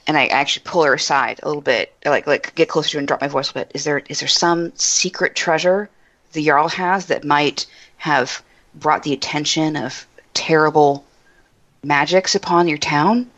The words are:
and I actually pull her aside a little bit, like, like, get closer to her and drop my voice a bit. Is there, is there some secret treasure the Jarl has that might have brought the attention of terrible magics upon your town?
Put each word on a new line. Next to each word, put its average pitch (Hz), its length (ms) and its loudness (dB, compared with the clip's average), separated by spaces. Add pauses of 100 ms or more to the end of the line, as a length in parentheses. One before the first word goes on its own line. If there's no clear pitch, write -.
and 156 100 0
I 135 100 4
actually - 380 -2
pull 170 180 0
her 143 100 4
aside 135 500 0
a - 40 -8
little 147 140 -6
bit, 127 320 0 (120)
like, 139 220 0
like, - 280 -2
get 160 140 2
closer 156 200 -2
to - 80 -4
her - 20 -4
and 139 80 -6
drop 143 140 -2
my 139 60 -4
voice 143 240 -4
a - 20 -16
bit. - 200 -8
Is 143 100 -8
there, 147 160 -2 (100)
is - 100 -10
there 139 100 -8
some 170 460 0
secret - 600 -2
treasure 180 540 0 (440)
the 156 120 -6
Jarl 151 240 4
has 180 380 -2
that - 160 -2
might 147 420 0 (320)
have 151 440 -2 (320)
brought 156 300 0
the 147 100 -2
attention 151 600 -2
of 135 320 -8 (260)
terrible 151 720 2 (760)
magics 147 520 2
upon 175 320 2
your 151 100 0
town? 185 600 0